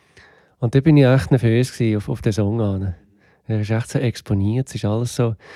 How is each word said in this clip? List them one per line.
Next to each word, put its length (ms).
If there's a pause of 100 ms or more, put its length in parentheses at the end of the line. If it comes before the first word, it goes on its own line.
(600)
Und 160
da 60
bin 160
ich 80
echt 260
nervös 420
gewesen 240
auf, 120
auf 120
den 120
Song 280
an. 340 (520)
Er 120
ist 100
echt 200
so 100
exponiert, 720
es 60
ist 100
alles 300
so, 200 (200)